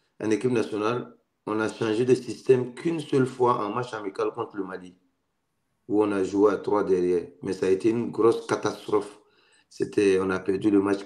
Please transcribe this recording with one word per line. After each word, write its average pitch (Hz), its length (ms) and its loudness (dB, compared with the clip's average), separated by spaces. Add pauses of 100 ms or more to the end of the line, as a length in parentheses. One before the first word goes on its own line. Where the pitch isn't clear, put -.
(220)
en 107 100 -2
équipe 110 200 0
nationale. 113 600 -2 (320)
On 107 140 -2
a 107 100 -2
changé 113 340 -2
de 127 120 4
système 123 580 0
qu'une 165 260 -4
seule 135 260 0
fois 120 400 0
en 104 80 -4
match 120 200 -6
amical 107 420 -6
contre 107 220 -8
le 95 80 -6
Mali, 92 300 -14 (920)
où 104 160 2
on 104 80 0
a 98 120 0
joué 98 300 4
à 90 40 -2
trois 98 260 0
derrière. 90 440 0 (140)
Mais 95 120 -4
ça 95 140 -2
a - 20 4
été 95 200 2
une 117 220 -2
grosse 110 360 2
catastrophe. 104 720 -4 (500)
C'était, 98 520 2
on 95 80 -2
a 92 100 -2
perdu 98 320 0
le 101 100 6
match 98 240 2